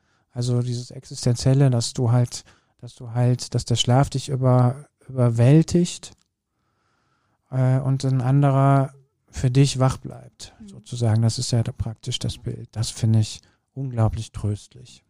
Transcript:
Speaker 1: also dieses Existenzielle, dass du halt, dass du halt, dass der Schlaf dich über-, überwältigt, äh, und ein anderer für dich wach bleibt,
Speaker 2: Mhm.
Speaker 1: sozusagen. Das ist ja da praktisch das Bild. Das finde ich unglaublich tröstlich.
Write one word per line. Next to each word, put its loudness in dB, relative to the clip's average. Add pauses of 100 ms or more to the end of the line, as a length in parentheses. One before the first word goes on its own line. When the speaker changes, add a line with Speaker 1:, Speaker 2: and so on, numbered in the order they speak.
(320)
Speaker 1:
also -2
dieses -6
Existenzielle, 0
dass -2
du 0
halt, 0 (360)
dass -20
du -18
halt, -2
dass -4
der -2
Schlaf 2
dich -6
über-, 2 (240)
überwältigt, 2 (1400)
äh, 0
und -2
ein 0
anderer 2 (400)
für -2
dich 2
wach 2
bleibt, -20
Speaker 2:
Mhm. -20
Speaker 1:
sozusagen. -2
Das 0
ist -6
ja 0
da -8
praktisch -8
das -6
Bild. -12
Das -6
finde 2
ich -4 (320)
unglaublich -4
tröstlich. -10